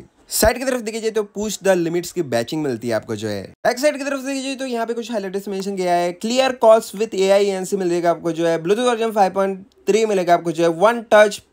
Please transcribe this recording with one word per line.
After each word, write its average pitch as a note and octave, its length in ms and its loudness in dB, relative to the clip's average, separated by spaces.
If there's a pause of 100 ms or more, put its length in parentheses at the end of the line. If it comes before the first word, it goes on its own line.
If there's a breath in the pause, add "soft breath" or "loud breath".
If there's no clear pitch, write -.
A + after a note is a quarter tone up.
(300)
साइड A#3 280 2
की B3+ 80 -6
तरफ B3+ 160 -2
देखिए A3 200 -8
जाए A3 100 -2
तो G#3+ 100 -2 (160)
push G#3 220 -6
the F#3+ 180 4
limits E3+ 340 -2
की F3+ 100 -4
बैचिंग B2+ 420 -2
मिलती A#2+ 240 -4
है A#2 60 -2
आपको A2 220 -4
जो G#2+ 120 -6
है। G2+ 140 -6
बैक A#3+ 380 -4
साइड C#4+ 180 0
की C4+ 60 -8
तरफ C#4 160 -4
देखिए C4+ 240 -6
जाए C4+ 120 -6
तो C4 100 -8
यहाँ A#3 200 -4
पे A#3 80 -6
कुछ A#3 180 -8
हाइलाइटर्स G3 360 -6
मेंशन G3 280 -6
किया F3+ 180 0
है, F3 260 0
clear B3+ 320 0 (140)
calls A3 300 6
with G#3+ 200 -4
A F#3+ 160 2
I G3+ 120 6 (160)
N F#3 100 -8
C G3+ 100 -2
मिलेगा F3 320 0
आपको E3 200 -2
जो E3 160 -2
है, E3 120 2
Bluetooth G#3 280 0
वर्जन A3+ 240 0
फ़ाइव G3 220 2
पॉइंट G3 320 -2 (220)
थ्री A3 180 2
मिलेगा F3+ 280 2
आपको E3+ 180 0
जो D#3+ 120 0
है, E3+ 60 4
वन G#3 320 2 (120)
टच G#3 240 6 (140)